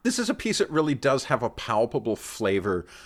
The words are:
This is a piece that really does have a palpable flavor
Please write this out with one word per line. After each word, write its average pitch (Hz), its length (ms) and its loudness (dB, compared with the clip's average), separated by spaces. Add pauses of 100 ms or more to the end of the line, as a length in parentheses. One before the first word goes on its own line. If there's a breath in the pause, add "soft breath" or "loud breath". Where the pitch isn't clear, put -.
This 247 140 0
is 226 100 -2
a 247 60 2
piece - 240 -2
that - 100 2
really 151 280 2
does 135 300 2
have 120 180 0
a 113 40 0
palpable 113 680 0
flavor 98 680 0 (220 loud breath)